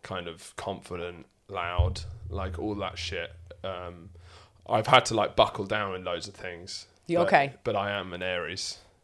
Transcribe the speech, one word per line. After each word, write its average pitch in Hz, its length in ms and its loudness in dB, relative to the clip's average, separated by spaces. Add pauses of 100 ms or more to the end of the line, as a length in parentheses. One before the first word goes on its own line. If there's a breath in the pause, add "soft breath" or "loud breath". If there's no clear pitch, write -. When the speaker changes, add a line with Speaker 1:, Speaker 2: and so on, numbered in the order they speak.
Speaker 1:
kind 90 240 -6
of - 300 -14
confident, 87 680 -8 (240)
loud, 87 520 0 (280)
like, 95 300 -6
all 104 160 -4
that 95 240 -4
shit. 85 320 -6 (320)
Um, 90 460 -8 (600 loud breath)
I've 110 180 4
had 123 200 10
to, 117 80 0
like, 104 200 4
buckle 104 300 6
down 101 300 -2
in 90 80 -8
loads 87 240 -4
of 98 80 -14
things. 90 500 -12 (220)
Speaker 2:
You 170 120 2
Speaker 1:
But, 175 80 4
Speaker 2:
okay? 139 260 6 (100)
Speaker 1:
but 107 120 -2
I 101 160 0
am 92 220 -4
an 90 80 -6
Aries. 90 560 -4 (260)